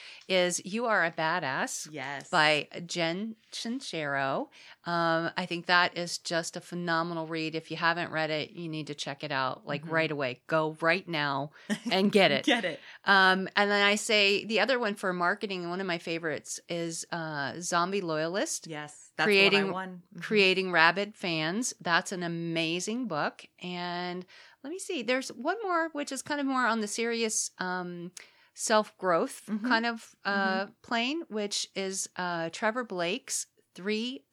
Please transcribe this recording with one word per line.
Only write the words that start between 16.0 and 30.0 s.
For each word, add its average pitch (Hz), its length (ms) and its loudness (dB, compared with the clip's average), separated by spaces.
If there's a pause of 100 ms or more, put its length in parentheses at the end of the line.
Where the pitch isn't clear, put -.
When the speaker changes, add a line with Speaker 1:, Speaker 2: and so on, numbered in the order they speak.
Speaker 1:
is, 170 440 -4
uh, 151 480 -4
Zombie 180 420 0
Loyalist. 170 640 -2
Speaker 2:
Yes, 151 500 -14
that's 156 100 2
Speaker 1:
Creating, 196 420 6
Speaker 2:
the 185 40 -2
one 185 120 -6
I - 20 -8
won. 180 160 -14 (120)
Mm-hmm. 180 60 -14
Speaker 1:
Creating 190 520 4
Rabid 175 420 6
Fans. 170 640 -2
That's 175 320 2
an 180 100 -4
amazing 170 840 -2
book. 165 360 -4 (180)
And 180 640 -6 (380)
let 269 60 -10
me 359 80 -8
see, 349 240 -6
there's 254 280 -2
one 294 320 -4
more, 339 300 0
which 285 200 -6
is 262 100 -6
kind 294 180 -4
of 277 60 -2
more 254 200 0
on 226 140 2
the 208 80 -2
serious, 226 680 -2
um, 180 520 -6 (440)
self-growth 208 960 0
Speaker 2:
Mm-hmm. 214 200 -4
Speaker 1:
kind 233 180 2
of, 233 280 -6 (100)